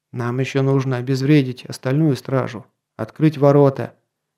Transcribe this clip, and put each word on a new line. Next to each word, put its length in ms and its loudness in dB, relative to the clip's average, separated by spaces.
"Нам 280 -6
ещё 220 -2
нужно 340 0
обезвредить 720 0
остальную 500 -2
стражу, 480 -4
открыть 400 -2
ворота 580 4